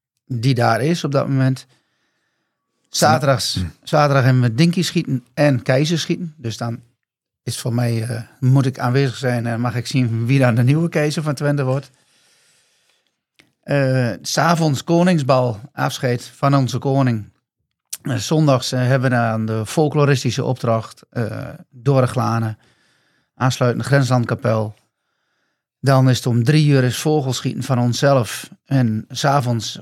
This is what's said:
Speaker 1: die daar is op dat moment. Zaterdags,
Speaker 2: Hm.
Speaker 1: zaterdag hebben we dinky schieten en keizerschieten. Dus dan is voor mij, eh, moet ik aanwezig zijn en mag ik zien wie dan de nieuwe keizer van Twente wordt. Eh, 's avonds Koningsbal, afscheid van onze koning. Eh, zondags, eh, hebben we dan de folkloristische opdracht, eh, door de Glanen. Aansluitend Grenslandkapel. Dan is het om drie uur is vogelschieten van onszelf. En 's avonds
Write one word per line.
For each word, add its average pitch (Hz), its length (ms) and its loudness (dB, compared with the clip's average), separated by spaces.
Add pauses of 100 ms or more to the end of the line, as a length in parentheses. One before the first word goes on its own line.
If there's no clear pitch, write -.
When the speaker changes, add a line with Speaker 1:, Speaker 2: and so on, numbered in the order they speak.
(260)
Speaker 1:
die 127 280 0
daar 117 280 2
is 165 220 -2
op 143 80 -4
dat 135 160 -2
moment. 131 380 0 (1200)
Zaterdags, 143 680 2
Speaker 2:
Hm. 92 100 -4 (180)
Speaker 1:
zaterdag 139 400 2
hebben 127 180 4
we 120 140 2
dinky 170 260 2
schieten 147 520 -2
en 143 280 2
keizerschieten. 156 760 -2
Dus 117 200 -10
dan 117 220 -8 (640)
is - 160 -8
voor 120 140 -4
mij, 117 300 -2
eh, 113 180 -6 (180)
moet 135 260 4
ik 127 140 -4
aanwezig 127 360 0
zijn 123 320 -2
en 117 140 -4
mag 120 140 -2
ik 120 120 -6
zien 117 380 -2
wie 135 140 2
dan 123 160 4
de 120 80 2
nieuwe 156 260 2
keizer 151 340 -2
van 151 100 -4
Twente 143 300 -2
wordt. 131 280 -4 (1700)
Eh, 131 520 0 (100)
's - 160 -8
avonds 156 460 0
Koningsbal, 143 760 2 (140)
afscheid 131 500 -4 (120)
van 143 200 2
onze 131 220 0
koning. 127 520 -2 (720)
Eh, 127 140 -6
zondags, 143 560 0
eh, 127 140 -2
hebben 131 240 2
we 123 60 0
dan 113 300 -2
de 110 200 -4
folkloristische 143 800 0
opdracht, 113 640 -4
eh, 107 380 -8 (220)
door 131 320 0
de 127 60 4
Glanen. 113 500 -2 (800)
Aansluitend 120 500 0
Grenslandkapel. 117 880 0 (1040)
Dan 131 300 4
is 123 80 2
het - 80 -6
om 120 180 0
drie 151 240 2
uur 139 160 4
is 123 140 -2
vogelschieten 135 640 -2
van 123 160 0
onszelf. 123 680 0 (160)
En 117 440 0
's - 160 -6
avonds 123 560 -2